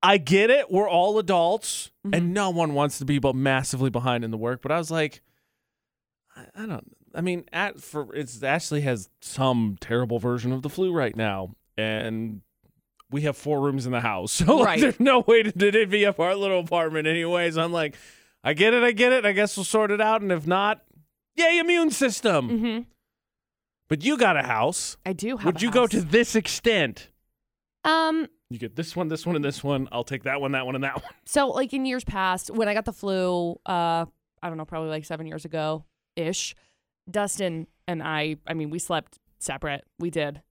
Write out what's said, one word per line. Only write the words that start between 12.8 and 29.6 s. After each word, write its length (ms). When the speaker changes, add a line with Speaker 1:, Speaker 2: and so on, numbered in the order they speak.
Speaker 1:
we 120
have 140
four 240
rooms 240
in 60
the 80
house, 320
<laughs> 120
so, 140
like, 80
Speaker 2:
Right. 160
Speaker 1:
there's 180
no 200
way 240
to 80
divvy 540
up 140
our 160
little 260
apartment 460
anyway. 440
So 100
I'm 120
like, 220
I 100
get 200
it, 80
I 120
get 200
it. 120
I 80
guess 220
we'll 100
sort 260
it 100
out, 200
and 100
if 160
not, 340
yay, 240
immune 320
system. 580
Speaker 2:
Mm-hmm. 320
Speaker 1:
But 140
you 140
got 200
a 60
house. 600
Speaker 2:
I 80
do 240
have 80
Speaker 1:
Would 120
Speaker 2:
a 40
Speaker 1:
you 100
go 100
Speaker 2:
house. 100
Speaker 1:
to 100
this 340
extent? 760
Speaker 2:
Um, 440
Speaker 1:
You 100
get 180
this 180
one, 140
this 160
one, 100
and 80
this 200